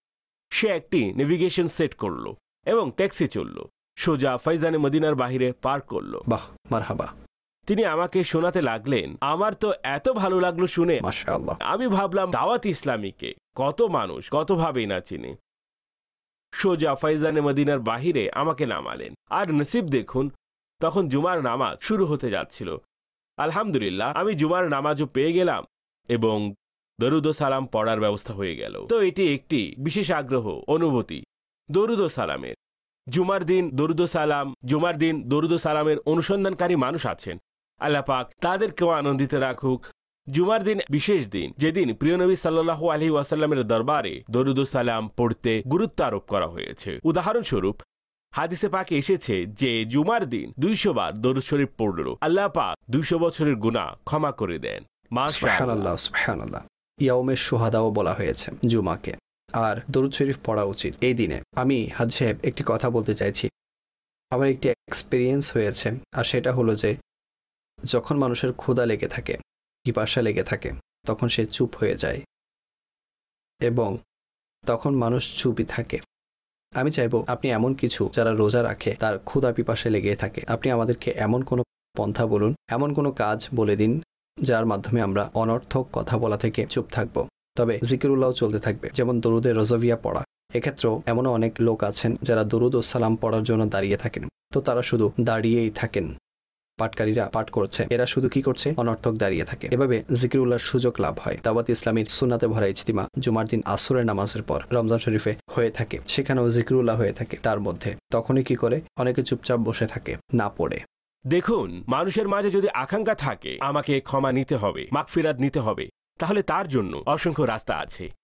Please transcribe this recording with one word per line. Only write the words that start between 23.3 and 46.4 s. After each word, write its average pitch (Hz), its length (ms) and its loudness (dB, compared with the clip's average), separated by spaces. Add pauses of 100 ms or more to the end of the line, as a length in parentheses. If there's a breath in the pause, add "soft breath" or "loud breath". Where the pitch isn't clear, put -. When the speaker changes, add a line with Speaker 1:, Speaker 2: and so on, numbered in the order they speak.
Speaker 1:
আলহামদুলিল্লাহ, 139 800 -2
আমি 196 180 0
জুমার 165 340 2
নামাজও 147 360 0
পেয়ে 139 280 0
গেলাম 170 320 0 (420)
এবং 110 460 0 (460)
দরুদ 143 280 2
ও 156 60 2
সালাম 135 340 0
পড়ার 110 320 0
ব্যবস্থা 104 340 -2
হয়ে 95 220 -4
গেল। 53 340 -10
তো 226 120 2
এটি 180 340 2
একটি 120 420 -4
বিশেষ 165 340 -2
আগ্রহ, 123 560 -2
অনুভূতি 131 560 0 (480)
দরুদ 208 280 2
ও 180 100 2
সালামের। 67 460 -4 (540)
জুমার 180 360 0
দিন 180 300 2
দরুদ 156 260 2
ও 175 60 2
সালাম, 147 460 0 (120)
জুমার 156 320 2
দিন 156 320 0
দরুদ 156 220 2
ও 170 60 4
সালামের 151 420 2
অনুসন্ধানকারী 180 760 2
মানুষ 139 300 0
আছেন, 90 320 -6 (420)
আল্লাহ 147 220 0
পাক 127 300 -2 (100)
তাদেরকেও 185 480 2
আনন্দিত 143 440 2
রাখুক। 131 520 0 (460)
জুমার 190 320 4
দিন 208 160 2 (100)
বিশেষ 143 400 2
দিন, 85 280 -4
যেদিন 151 380 2
প্রিয় 160 220 2
নবী 185 180 4
সাল্লাল্লাহু 165 540 0
আলাইহি 156 200 2
ওয়াসাল্লামের 151 580 2
দরবারে 117 640 0
দরুদ 131 280 2
ও 139 60 2
সালাম 117 520 0
পড়তে 113 500 0
গুরুত্ব 170 360 0
আরোপ 110 200 -2
করা 92 240 0